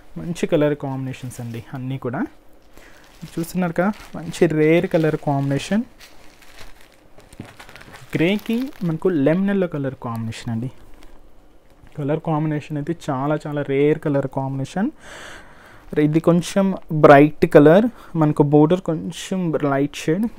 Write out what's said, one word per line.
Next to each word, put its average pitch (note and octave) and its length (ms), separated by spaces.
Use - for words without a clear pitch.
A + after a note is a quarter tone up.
మంచి E3+ 280
color D3 280
combinations C3 680
అండి A#2 240
అన్నీ C3 240
కూడా. C#3+ 280
చూస్తున్నారు F3 340
కదా, F#3 200
మంచి E3 300
rare D#3 400
color D#3 300
combination. C#3 680
గ్రేకి G#3 540
మనకు E3 240
లెమన్ F3 420
ఎల్లో G3 160
color C#3 280
combination A2+ 560
అండి. A#2 200
Color D3+ 220
combination D#3 560
అయితే D#3 200
చాలా C#3+ 360
చాలా D3 160
rare C#3+ 360
color C#3+ 280
combination. C3+ 640
ఇది D3+ 200
కొంచెం F3+ 540
bright D3+ 540
color, E3+ 680
మనకు D3+ 260
border D3+ 380
కొంచెం F3 720
light C#3+ 440
shade, F#3+ 300